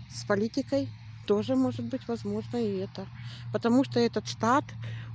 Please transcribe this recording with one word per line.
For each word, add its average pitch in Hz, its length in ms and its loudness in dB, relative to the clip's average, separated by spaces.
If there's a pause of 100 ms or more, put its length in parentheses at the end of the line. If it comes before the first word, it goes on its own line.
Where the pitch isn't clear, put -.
(100)
с - 140 -10
политикой. 254 640 2 (380)
Тоже 208 300 4
может 254 280 2
быть, 240 220 -4
возможно, 220 520 -2
и 202 180 0
это. 196 320 -6 (440)
Потому 240 300 6
что - 160 -2
этот 233 300 2
штат, 247 360 2 (500)